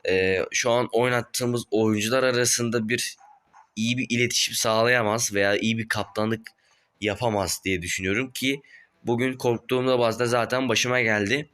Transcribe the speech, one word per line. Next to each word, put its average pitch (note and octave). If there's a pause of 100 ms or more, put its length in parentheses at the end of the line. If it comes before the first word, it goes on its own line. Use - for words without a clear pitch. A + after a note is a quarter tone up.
e, F#2
şu A#2+
an A#2+
oynattığımız A#2+
oyuncular A2
arasında A#2+
bir - (600)
iyi A#2
bir C3
iletişim A#2+
sağlayamaz A2+
veya G2+
iyi A2+
bir A2+
kaptanlık A2 (540)
yapamaz G2+
diye F#2+
düşünüyorum G2
ki C#3 (420)
bugün B2
korktuğumda B2+
bazda A#2
zaten A#2+
başıma B2
geldi. A2+